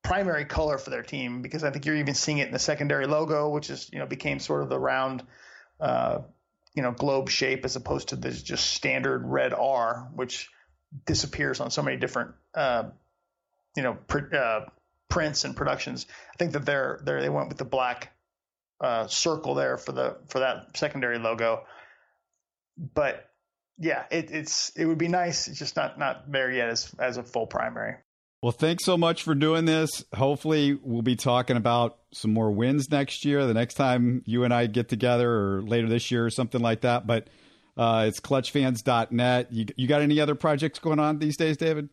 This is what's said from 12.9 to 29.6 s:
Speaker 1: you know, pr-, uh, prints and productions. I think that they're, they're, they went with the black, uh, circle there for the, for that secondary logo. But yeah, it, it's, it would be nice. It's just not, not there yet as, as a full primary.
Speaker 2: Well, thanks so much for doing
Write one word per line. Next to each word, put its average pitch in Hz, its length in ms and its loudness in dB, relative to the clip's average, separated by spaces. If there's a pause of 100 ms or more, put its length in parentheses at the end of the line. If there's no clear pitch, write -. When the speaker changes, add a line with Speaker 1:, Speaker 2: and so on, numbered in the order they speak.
Speaker 1:
you 143 60 -2
know, 117 240 -2
pr-, 143 280 -2
uh, 110 260 2 (480)
prints 151 360 0
and 135 100 -6
productions. 139 520 -4 (260)
I - 60 -20
think 165 140 0
that 143 120 -2
they're, 135 400 0
they're, 143 160 0
they 139 80 0
went 143 200 -2
with - 100 -10
the 139 60 -6
black, 123 480 -2 (680)
uh, 117 280 2
circle 156 460 0
there 131 220 0
for 135 160 -8
the, 131 240 -2 (120)
for 135 100 -4
that 123 380 -2
secondary 127 420 -2
logo. 113 460 0 (1120)
But 143 500 -2 (500)
yeah, 156 320 -2
it, 160 200 -4
it's, - 460 -4
it 165 100 -2
would 160 120 2
be 170 100 0
nice. 175 400 0
It's 143 100 -12
just - 180 -6
not, - 220 -4
not 135 320 -4
there 131 200 0
yet 120 200 0
as, 117 280 -4
as 123 200 -2
a 120 40 -8
full 113 240 -4
primary. 117 500 -4 (460)
Speaker 2:
Well, 120 100 0
thanks 165 320 0
so 185 120 4
much 165 260 2
for 156 120 2
doing 160 320 4